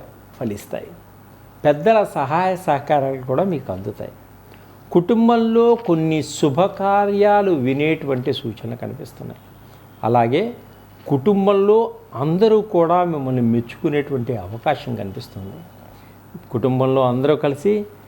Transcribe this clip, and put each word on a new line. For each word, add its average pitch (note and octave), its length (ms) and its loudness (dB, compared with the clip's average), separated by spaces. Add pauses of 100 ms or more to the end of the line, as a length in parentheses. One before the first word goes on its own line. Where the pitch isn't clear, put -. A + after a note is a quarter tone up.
(380)
ఫలిస్తాయి. - 540 -8 (720)
పెద్దల D#3+ 320 4 (180)
సహాయ E3 360 0 (160)
సహకారాలు C3+ 640 0
కూడా D3+ 120 0 (100)
మీకు C3 220 -8
అందుతాయి. G2+ 380 -10 (800)
కుటుంబంలో A3+ 720 4 (220)
కొన్ని D#3+ 320 2 (180)
శుభకార్యాలు G3 1120 2 (140)
వినేటువంటి C#3+ 720 -2
సూచనలు A#2 440 -10
కనిపిస్తున్నాయి. A#2 580 -14 (640)
అలాగే A#2+ 360 2 (680)
కుటుంబంలో G3 640 2 (460)
అందరూ G3+ 340 4 (180)
కూడా E3+ 220 4 (160)
మిమ్మల్ని C3 300 -2 (100)
మెచ్చుకునేటువంటి C3 800 -2 (120)
అవకాశం A#2+ 460 -4 (100)
కనిపిస్తుంది. G2 560 -12 (960)
కుటుంబంలో C3 480 2 (100)
అందరూ C#3 240 2 (100)
కలిసి C#3+ 280 0 (340)